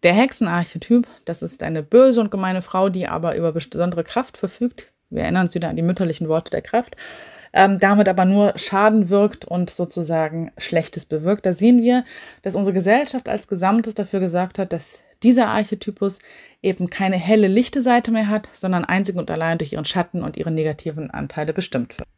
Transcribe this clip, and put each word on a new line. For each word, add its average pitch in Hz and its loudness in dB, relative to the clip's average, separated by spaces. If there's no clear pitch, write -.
der 170 6
Hexenarchetyp. 208 0
Das 165 -8
ist 165 -10
eine 160 -4
böse 240 6
und 208 0
gemeine 185 -2
Frau, 190 0
die 185 -4
aber 165 -4
über 165 -2
besondere 170 -4
Kraft - -6
verfügt. - -6
Wir 156 -4
erinnern 175 0
uns 180 -4
wieder 170 -4
an - -6
die 160 -4
mütterlichen 170 -2
Worte 160 -2
der - -4
Kraft. - -4
Ähm, 196 4
damit 196 4
aber 185 2
nur 202 4
Schaden 208 2
wirkt 202 2
und 175 -4
sozusagen 165 -4
Schlechtes - -4
bewirkt. 165 -2
Da 185 2
sehen 233 6
wir, 247 2
dass 190 -6
unsere 196 0
Gesellschaft 233 0
als - -6
Gesamtes 208 0
dafür 196 -4
gesorgt 180 -2
hat, 185 -4
dass - -10
dieser 240 6
Archetypus 208 -4
eben 180 -2
keine 190 -2
helle, 196 4
lichte 240 0
Seite 240 2
mehr 220 0
hat, 214 -2
sondern 185 -2
einzig 185 -2
und 165 -6
allein 165 -2
durch 156 -6
ihren 156 -6
Schatten 175 -4
und - -8
ihre - -4
negativen 156 -4
Anteile 151 -6
bestimmt 135 -6
wird. - -14